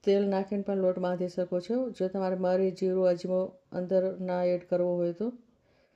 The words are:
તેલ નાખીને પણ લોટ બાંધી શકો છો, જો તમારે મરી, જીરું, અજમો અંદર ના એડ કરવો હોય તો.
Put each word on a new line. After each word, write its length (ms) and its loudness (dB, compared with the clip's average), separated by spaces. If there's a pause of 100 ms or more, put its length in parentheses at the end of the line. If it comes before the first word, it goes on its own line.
તેલ 260 4
નાખીને 340 -2
પણ 120 -2
લોટ 240 2
બાંધી 300 -2
શકો 300 -2
છો, 180 -4 (120)
જો 180 -4
તમારે 280 -2
મરી, 360 2
જીરું, 380 0
અજમો 300 0 (320)
અંદર 320 0 (160)
ના 240 -2
એડ 240 2
કરવો 280 2
હોય 180 0
તો. 140 -4 (680)